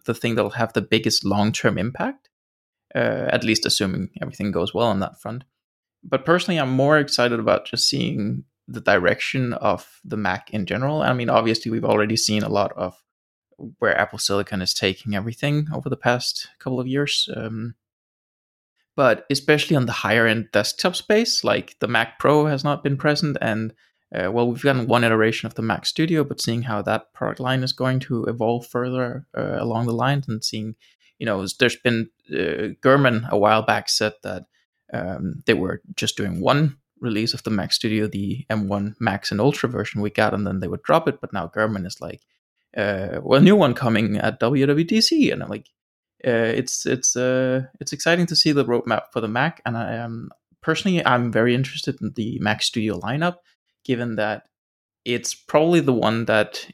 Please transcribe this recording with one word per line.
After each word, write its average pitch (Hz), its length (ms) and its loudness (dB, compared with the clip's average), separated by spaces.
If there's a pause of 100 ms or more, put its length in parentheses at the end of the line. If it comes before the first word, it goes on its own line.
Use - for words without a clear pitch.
the 117 100 -2
thing 117 180 -2
that'll 104 160 0
have 113 240 -4
the 110 80 2
biggest 110 420 0
long-term 104 540 0
impact, 147 520 -4 (640)
uh, 113 340 0
at - 140 0
least 110 240 0
assuming 95 420 0 (100)
everything - 320 -6
goes 87 220 -2
well 117 140 2
on 101 120 0
that - 220 -6
front. 117 220 -10 (600)
But - 220 -2
personally, 175 340 2
I'm 131 120 0
more 139 260 6
excited 123 420 2
about 107 280 2
just - 200 -2
seeing 120 580 -2 (220)
the 117 140 -10
direction 98 720 2
of - 500 -4
the 104 140 -8
Mac 98 320 -4
in 104 160 -4
general. 139 380 -2
I 127 100 2
mean, 120 160 -2
obviously, 113 420 2
we've 110 140 -2
already 107 320 2
seen 107 240 0
a 104 80 -2
lot 101 260 0
of 90 200 -6 (840)
where 104 180 2
Apple 104 220 0
Silicon 101 460 -2
is 90 100 0
taking 101 400 -2
everything 143 580 -2
over 135 160 -6
the 131 80 -4
past - 520 -2 (100)
couple 127 220 -6
of 127 80 -6
years. 143 480 -2
Um, 113 400 -8 (1200)
but 127 340 4
especially 147 460 2
on 127 100 4
the 117 60 -2
higher 113 340 2
end 110 260 2
desktop 107 440 0
space, - 480 0
like, - 360 -2
the - 80 -2
Mac 117 300 0
Pro 151 300 4
has 139 160 -2
not 147 200 -2
been 139 140 0
present, 147 420 0
and, 110 320 -2 (440)
uh, 92 160 -2
well, 120 180 2
we've 120 140 -4
gotten 127 240 0
one 120 160 4
iteration 113 420 2
of 113 80 -10
the - 80 -6
Mac 110 240 -2
Studio, 160 380 0
but - 180 -6
seeing 117 220 -2
how 107 180 -4
that 98 320 -4
product - 260 -6
line 127 220 -2
is 127 120 -2
going 131 260 -2
to 120 240 -4
evolve 117 420 -2
further, 127 640 -6 (100)
uh, 101 220 -4
along 117 260 -2
the 117 80 -2
lines, 135 340 0
and 110 160 -6
seeing, 110 300 -6 (460)
you 113 80 -6
know, 98 160 -2
s-, 98 140 -6
there's 123 180 4
been, 113 340 0 (220)
uh, 90 500 -2
Gurman 131 480 4
a 101 80 0
while 107 240 4
back 107 260 0
said 107 260 0 (100)
that, 95 220 -10 (480)
um, 92 520 -6
they 113 80 4
were 90 280 -2 (140)
just - 220 -4
doing 90 240 -4
one 139 340 2 (240)
release 110 340 -2
of 120 100 -12
the 117 60 -6
Mac 104 220 -2
Studio, 107 360 0
the 101 420 -6
M 107 180 -2
one 101 320 -4
Max 101 320 -2
and 101 80 -2
Ultra 135 300 0
version 107 320 -6
we 104 80 -2
got, 104 240 2
and 101 120 -2
then 95 140 -2
they 90 80 -4
would 92 160 -8
drop 160 240 2
it. - 140 -2
But - 100 -12
now 90 160 -6
Gurman 107 380 -4
is - 160 -12
like, - 220 -12 (520)
uh, 98 480 -4
"Well, 135 160 6
a - 20 8
new 202 140 10
one 143 180 6
coming 110 440 0
at - 240 -2
W 135 240 2
W 147 200 2
D 220 140 0
C," 277 320 4
and - 100 -4
I'm - 60 -8
like, - 220 -10 (580)
uh, 113 260 2
it's, - 320 -4
it's, - 300 0
uh, 127 520 0 (120)
it's - 140 -10
exciting 170 320 2
to - 100 -2
see - 160 4
the 143 140 4
roadmap 120 380 0 (100)
for 117 80 -2
the 110 80 -2
Mac, 135 360 -2
and 113 120 -2
I 110 180 -4
am, 117 340 -10 (300)
personally, 170 460 0
I'm 123 260 2
very 117 240 4
interested 135 460 -4
in 110 140 -4
the 110 240 -4
Mac 107 220 0
Studio 107 380 -2
lineup, 151 380 -4 (480)
given 120 320 -2
that 107 260 -2 (640)
it's - 280 -4
probably 165 460 2
the 135 140 4
one 110 320 0
that, 107 480 0